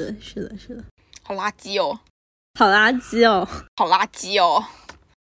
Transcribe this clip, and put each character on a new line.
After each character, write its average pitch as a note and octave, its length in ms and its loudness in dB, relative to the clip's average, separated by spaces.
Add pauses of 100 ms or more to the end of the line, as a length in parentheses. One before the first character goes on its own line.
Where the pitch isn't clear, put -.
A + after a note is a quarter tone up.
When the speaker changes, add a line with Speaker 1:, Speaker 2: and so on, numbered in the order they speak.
Speaker 1:
对， G#3+ 160 -10
是 - 240 -14
的， G#3+ 120 -14
是 A#3+ 200 -18
的。 A#3 80 -16 (400)
Speaker 2:
好 G3+ 100 -10
垃 G3 160 -4 (100)
圾 G3 220 -4
哦。 D3 160 -4 (580)
Speaker 1:
好 G#3+ 140 4
垃 G#3+ 300 4
圾 A#3 280 2
哦。 F#3+ 200 0 (280)
Speaker 2:
好 F3 120 0
垃 F#3+ 200 4
圾 G3 320 -4
哦。 F3 240 4 (580)